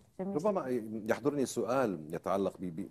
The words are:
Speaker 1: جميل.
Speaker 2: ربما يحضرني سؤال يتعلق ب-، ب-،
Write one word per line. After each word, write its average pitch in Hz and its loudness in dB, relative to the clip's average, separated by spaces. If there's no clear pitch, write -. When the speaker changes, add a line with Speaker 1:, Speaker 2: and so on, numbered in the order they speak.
Speaker 1:
جميل. 196 -2
Speaker 2:
ربما 190 2
يحضرني 123 2
سؤال 101 0
يتعلق 92 0
ب-، 95 -4
ب-، 90 -6